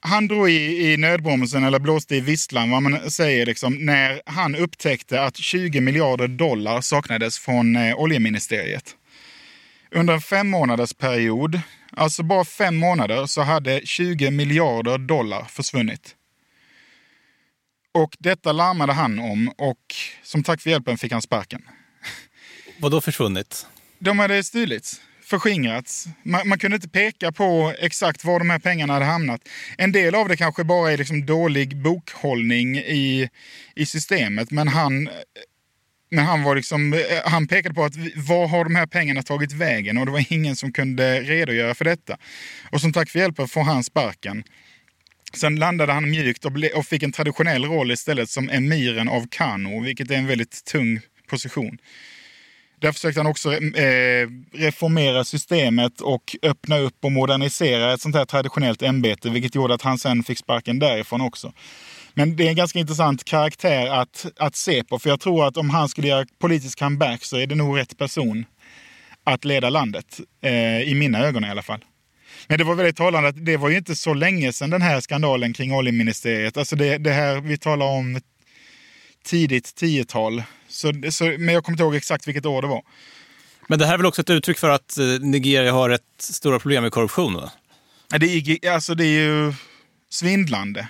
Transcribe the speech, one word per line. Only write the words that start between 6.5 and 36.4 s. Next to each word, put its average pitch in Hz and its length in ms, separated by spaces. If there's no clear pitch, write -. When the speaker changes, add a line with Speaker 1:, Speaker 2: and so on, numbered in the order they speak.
Speaker 1:
saknades 117 580
från, 120 380
eh, 117 180
oljeministeriet. 110 1000
Under 170 240
en 156 60
fem 202 280
månaders 123 440
period, 127 680
alltså 156 300
bara 180 220
fem 175 320
månader, 139 500
så 151 160
hade 143 420
tjugo 170 460
miljarder 143 680
dollar 117 460
försvunnit. 113 680
Och 156 240
detta 170 340
larmade 160 400
han 131 260
om 113 300
och - 460
som 151 200
tack 160 180
för 165 100
hjälpen 127 280
fick 120 140
han 113 100
sparken. - 400
Speaker 2:
Vad 147 140
då 156 80
försvunnit? 104 680
Speaker 1:
De 202 180
hade 202 260
stulits, 202 560
förskingrats. 143 840
Man, 180 260
man 196 100
kunde 202 160
inte 185 140
peka 185 440
på 165 460
exakt 170 460
var 175 140
de 170 120
här 170 80
pengarna 160 340
hade 139 120
hamnat. 147 440
En 185 140
del 180 220
av 214 140
det 175 80
kanske 165 280
bara 165 280
är, 147 40
liksom, 143 300
dålig 143 500
bokhållning 131 1000
i, 135 520
i 151 120
systemet, 120 640
men 151 180
han, 143 400
men 151 140
han 160 180